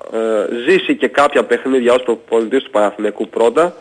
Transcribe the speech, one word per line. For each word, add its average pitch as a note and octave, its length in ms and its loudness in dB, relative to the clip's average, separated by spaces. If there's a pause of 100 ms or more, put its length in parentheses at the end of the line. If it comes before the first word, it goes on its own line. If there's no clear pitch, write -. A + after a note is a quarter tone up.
(140)
ε, A2+ 320 0 (240)
ζήσει F3 260 2
και B2 120 0
κάποια C#3 360 2
παιχνίδια A#2+ 500 0
ως B2+ 100 2
προπονητής A2+ 600 -2
του - 60 -20
Παναθηναϊκού G#2 600 -2
πρώτα, B2 520 0